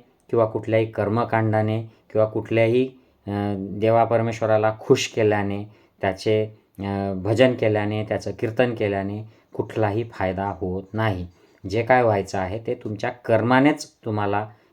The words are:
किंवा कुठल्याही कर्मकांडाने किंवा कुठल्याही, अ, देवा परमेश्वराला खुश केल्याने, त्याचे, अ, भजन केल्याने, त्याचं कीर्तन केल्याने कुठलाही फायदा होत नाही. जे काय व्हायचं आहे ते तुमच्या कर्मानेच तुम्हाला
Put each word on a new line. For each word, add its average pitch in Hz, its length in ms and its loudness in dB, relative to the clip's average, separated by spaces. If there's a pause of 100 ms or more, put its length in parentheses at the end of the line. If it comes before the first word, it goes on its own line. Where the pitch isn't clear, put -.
(300)
किंवा 117 160 4
कुठल्याही 110 460 0
कर्मकांडाने 110 920 0
किंवा - 440 -2
कुठल्याही, 113 580 2 (420)
अ, 101 40 -6 (260)
देवा 104 460 2
परमेश्वराला 110 760 0
खुश - 280 2
केल्याने, 104 560 0 (380)
त्याचे, 107 560 0 (220)
अ, 98 360 -2
भजन 110 380 4
केल्याने, 107 500 0
त्याचं 104 280 -4
कीर्तन 120 440 -2
केल्याने 101 480 -2 (300)
कुठलाही 110 500 -2
फायदा 95 420 -4
होत 95 380 -6 (100)
नाही. 104 340 -2 (420)
जे 110 140 -2
काय 127 200 4
व्हायचं 101 340 2
आहे 95 300 -4
ते 123 60 -2
तुमच्या 107 360 -6
कर्मानेच 127 800 2 (140)
तुम्हाला 104 440 -2 (240)